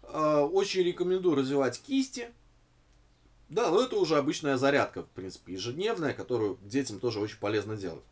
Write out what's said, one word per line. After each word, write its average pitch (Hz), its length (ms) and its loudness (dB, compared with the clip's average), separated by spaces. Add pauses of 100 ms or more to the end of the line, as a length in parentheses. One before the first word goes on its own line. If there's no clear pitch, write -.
а, 151 420 2
очень 185 380 2
рекомендую 180 520 2
развивать 135 460 0
кисти. 262 500 -2 (1160)
Да, 190 220 0
но 202 120 6
это 254 140 -2
уже 160 220 4
обычная 139 400 0
зарядка, 131 440 2
в - 60 -16
принципе, 92 460 -12
ежедневная, 147 580 -4
которую 107 500 -2
детям 110 380 -4
тоже 110 180 -2
очень 104 200 -4
полезно 107 380 -2
делать. 85 360 -10